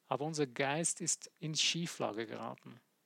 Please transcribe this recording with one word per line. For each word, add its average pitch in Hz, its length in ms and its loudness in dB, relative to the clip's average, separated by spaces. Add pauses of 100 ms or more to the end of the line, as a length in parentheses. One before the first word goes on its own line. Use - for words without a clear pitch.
aber 131 160 0
unser 151 220 2
Geist 139 540 2
ist - 380 -2
in 156 160 -4
Schieflage 120 720 0
geraten. 120 540 -10 (260)